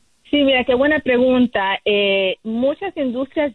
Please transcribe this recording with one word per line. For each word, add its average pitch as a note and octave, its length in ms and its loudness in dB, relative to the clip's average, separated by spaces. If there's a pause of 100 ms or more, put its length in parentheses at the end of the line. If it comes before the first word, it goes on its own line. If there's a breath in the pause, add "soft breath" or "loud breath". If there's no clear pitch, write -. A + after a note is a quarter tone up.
(300)
Sí, D4 140 2
mira, C4 200 2
qué B3 120 0
buena D4 240 2
pregunta. A#3+ 880 0
Eh, G3 580 0
muchas C4+ 520 -4
industrias C4+ 600 -4